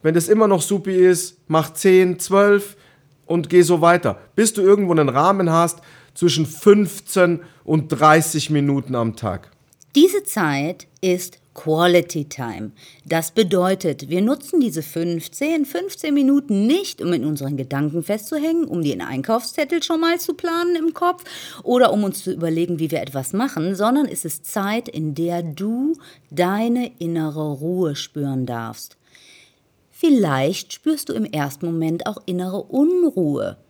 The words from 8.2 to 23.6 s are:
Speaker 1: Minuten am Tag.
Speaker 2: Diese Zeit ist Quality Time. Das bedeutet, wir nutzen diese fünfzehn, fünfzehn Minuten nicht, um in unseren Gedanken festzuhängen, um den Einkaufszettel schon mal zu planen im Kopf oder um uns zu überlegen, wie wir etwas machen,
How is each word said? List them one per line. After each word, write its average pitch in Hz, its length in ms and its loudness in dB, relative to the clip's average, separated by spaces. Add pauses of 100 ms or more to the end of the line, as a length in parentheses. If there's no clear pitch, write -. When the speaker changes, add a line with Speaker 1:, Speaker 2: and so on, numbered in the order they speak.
Speaker 1:
Minuten 139 460 0
am 113 200 -2
Tag. 95 360 -8 (440)
Speaker 2:
Diese 381 280 4
Zeit 156 640 -4 (120)
ist 180 400 -2 (140)
Quality 170 720 2
Time. 110 460 -12 (340)
Das 160 240 -2
bedeutet, 180 800 0
wir 180 140 0
nutzen 294 360 -2
diese 165 220 -2
fünfzehn, 175 840 -4
fünfzehn 349 460 -8
Minuten 277 540 2
nicht, 349 340 -2
um 175 140 -2
in 127 100 -2
unseren 139 340 -4
Gedanken 143 440 -4
festzuhängen, 294 640 -4
um 175 160 -6
den 143 200 -2
Einkaufszettel 254 840 -4
schon 330 180 -2
mal 339 180 0
zu 339 140 -6
planen 349 420 -2
im 320 200 -2
Kopf 359 280 -2 (380)
oder 247 320 4
um 208 100 0
uns 190 200 -4
zu 185 100 -4
überlegen, 165 460 -2
wie 160 100 -2
wir 160 120 -2
etwas - 320 -8
machen, 196 420 -2